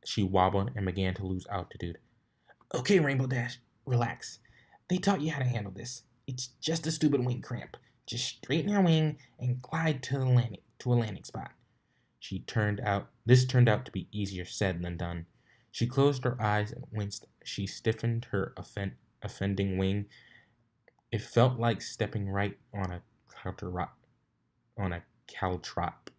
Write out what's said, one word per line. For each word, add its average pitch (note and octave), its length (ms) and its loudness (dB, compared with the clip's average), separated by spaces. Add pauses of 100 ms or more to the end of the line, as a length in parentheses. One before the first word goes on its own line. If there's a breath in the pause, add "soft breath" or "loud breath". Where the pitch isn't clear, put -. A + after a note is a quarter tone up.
She - 180 -2
wobbled F#2+ 520 4
and G#2 100 -4
began F#2 300 0
to F#2+ 100 -8
lose F#2 260 -4
altitude. F2 460 -6 (760 soft breath)
Okay, F#3 260 4
Rainbow C3+ 280 2
Dash, B2 320 -4 (260)
relax. A#2+ 540 -2 (500 soft breath)
They F3+ 80 2
taught F3+ 240 2
you D#3 100 -2
how C#3+ 80 -4
to C3 60 0
handle A2 260 -2
this. - 320 -12 (240)
It's B2+ 200 -8 (140)
just E3 260 -2
a D#3+ 40 -2
stupid C#3 340 2
wing B2+ 160 0
cramp. - 360 -8 (280 soft breath)
Just A#2 200 -6
straighten - 460 -2
your G3+ 100 4
wing D#3+ 360 6 (220 loud breath)
and B2 220 0
glide D#3+ 420 0
to C#3 140 -2
the C3 80 0
landing, A#2 360 4 (180)
to B2 140 0
a - 20 6
landing A2+ 280 0
spot. - 280 -10 (680)
She - 200 -8
turned G#2 420 0
out, G2+ 280 0 (160)
this B2+ 200 8
turned B2 240 6
out G#2+ 160 2
to - 60 -16
be F2 200 -6
easier F#2+ 340 -4
said F#2 360 -2
than F2 160 -4
done. E2+ 280 -6 (460 soft breath)
She - 160 -2
closed C3+ 360 2
her B2 180 -2
eyes G#2+ 300 2
and - 200 -12
winced. G#2 360 -6 (160)
She - 240 -6
stiffened A#2 640 -2
her F#2+ 260 -2
offen-, G2 380 -6 (260)
offending G2 560 -2
wing. F#2+ 280 0 (1040 loud breath)
It G#2+ 100 0
felt A#2+ 380 4
like A2+ 220 0
stepping G#2 480 -4
right G2 280 -2 (160)
on F#2+ 180 -4
a F2 100 -8 (280)
caltrop, F2+ 600 -8 (880)
on F#2+ 160 -2
a F2 100 -8 (240)
caltrop. - 920 -6